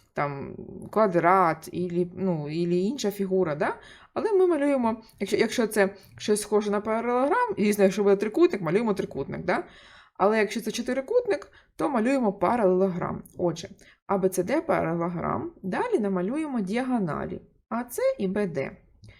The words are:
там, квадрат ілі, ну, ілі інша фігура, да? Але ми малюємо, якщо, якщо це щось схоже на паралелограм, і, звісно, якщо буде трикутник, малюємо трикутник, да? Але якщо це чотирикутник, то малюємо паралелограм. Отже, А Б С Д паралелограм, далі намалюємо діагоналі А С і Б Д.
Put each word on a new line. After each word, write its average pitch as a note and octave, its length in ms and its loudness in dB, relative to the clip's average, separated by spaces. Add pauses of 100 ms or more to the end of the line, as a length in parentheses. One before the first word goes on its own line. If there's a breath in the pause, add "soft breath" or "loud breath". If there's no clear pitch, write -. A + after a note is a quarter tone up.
(120)
там, C#3+ 440 -6 (340)
квадрат F3 840 4
ілі, F3 420 -2
ну, E3+ 340 -2
ілі F3 340 0
інша G#3+ 280 -2
фігура, F#3 440 0
да? A3+ 200 0 (400 loud breath)
Але G#4 180 0
ми F#4 140 6
малюємо, C#4 560 2 (180 loud breath)
якщо, G3+ 160 -2
якщо A3+ 300 0
це G3+ 280 2 (220 loud breath)
щось G#3 240 0
схоже G#3 300 0
на G#3 100 0
паралелограм, B3 760 0
і, G3 80 0
звісно, G3+ 200 4
якщо G3 180 2
буде G3 140 6
трикутник, A3+ 460 2
малюємо G3 320 0
трикутник, - 500 -6
да? A3 200 0 (500 loud breath)
Але G#3 240 4
якщо G#3 220 0
це G#3+ 100 -6
чотирикутник, G4 800 -2 (240 soft breath)
то D#4+ 120 -2
малюємо B3 440 2
паралелограм. F#3 880 0 (160)
Отже, E3+ 300 -2 (380 soft breath)
А G3 120 0
Б F#3 80 0
С F#3+ 160 0
Д B3+ 180 0
паралелограм, E3+ 920 -2 (100)
далі E4 360 -2
намалюємо A3+ 640 -2
діагоналі F#3+ 800 -4 (280)
А A#3 220 -6
С A4+ 120 -4 (160)
і G3 100 -2
Б G#3 180 -2
Д. D#3 300 -6 (420 loud breath)